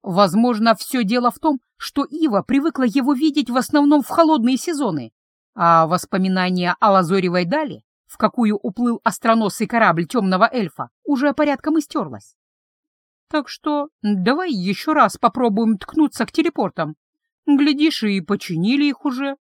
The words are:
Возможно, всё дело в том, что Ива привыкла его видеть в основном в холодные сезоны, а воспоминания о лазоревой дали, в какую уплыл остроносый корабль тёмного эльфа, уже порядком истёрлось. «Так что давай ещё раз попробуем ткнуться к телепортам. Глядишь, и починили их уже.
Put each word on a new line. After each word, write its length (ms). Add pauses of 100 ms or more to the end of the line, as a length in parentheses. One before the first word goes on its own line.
Возможно, 720
всё 260
дело 300
в 80
том, 200 (160)
что 280
Ива 380
привыкла 420
его 280
видеть 380
в 60
основном 460
в 60
холодные 480
сезоны, 540 (460)
а 320
воспоминания 880
о 140
лазоревой 520
дали, 380 (240)
в 120
какую 380
уплыл 460
остроносый 640
корабль 400
тёмного 460
эльфа, 380 (120)
уже 300
порядком 440
истёрлось. 600 (920)
«Так 200
что 400 (140)
давай 500
ещё 420
раз 220
попробуем 600
ткнуться 480
к 60
телепортам. 640 (520)
Глядишь, 580
и 160
починили 640
их 200
уже. 300 (120)